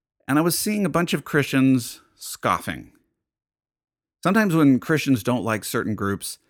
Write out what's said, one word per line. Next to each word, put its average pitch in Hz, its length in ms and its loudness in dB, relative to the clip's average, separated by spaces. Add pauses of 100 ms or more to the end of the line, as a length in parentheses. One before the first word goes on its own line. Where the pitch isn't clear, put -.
(260)
And 139 120 0
I 160 40 4
was 170 160 0
seeing 208 260 -2
a 165 60 0
bunch 170 240 0
of 151 100 -4
Christians 131 760 0 (140)
scoffing. - 800 -4 (1300)
Sometimes 202 320 2
when 139 240 6
Christians 135 440 0
don't 120 220 -2
like 107 200 -2
certain 110 300 -4
groups 98 440 -6 (120)